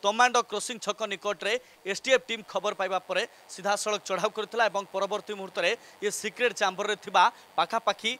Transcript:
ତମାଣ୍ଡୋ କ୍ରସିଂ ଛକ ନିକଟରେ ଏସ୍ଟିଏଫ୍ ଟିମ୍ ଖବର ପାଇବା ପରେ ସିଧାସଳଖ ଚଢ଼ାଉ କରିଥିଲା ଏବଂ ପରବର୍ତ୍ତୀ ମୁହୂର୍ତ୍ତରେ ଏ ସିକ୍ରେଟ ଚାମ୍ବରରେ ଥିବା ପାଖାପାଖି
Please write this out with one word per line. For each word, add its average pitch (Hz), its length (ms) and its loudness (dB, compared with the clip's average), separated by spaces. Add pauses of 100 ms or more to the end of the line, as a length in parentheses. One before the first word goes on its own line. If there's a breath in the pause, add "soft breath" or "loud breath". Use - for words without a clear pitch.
ତମାଣ୍ଡୋ 233 420 4
କ୍ରସିଂ 214 340 -6
ଛକ 202 300 -6
ନିକଟରେ 196 440 -4 (360 loud breath)
ଏସ୍ଟିଏଫ୍ 247 380 2
ଟିମ୍ 226 180 -6
ଖବର 202 320 -4
ପାଇବା 190 240 -2
ପରେ 185 220 -2 (260 loud breath)
ସିଧାସଳଖ 202 560 -2
ଚଢ଼ାଉ 190 260 0
କରିଥିଲା 220 360 0
ଏବଂ 196 180 -2
ପରବର୍ତ୍ତୀ 196 480 -4
ମୁହୂର୍ତ୍ତରେ 190 380 -2 (340 loud breath)
ଏ 202 60 2
ସିକ୍ରେଟ 214 420 -2
ଚାମ୍ବରରେ 202 480 -2
ଥିବା 190 240 4 (320 loud breath)
ପାଖାପାଖି 214 640 0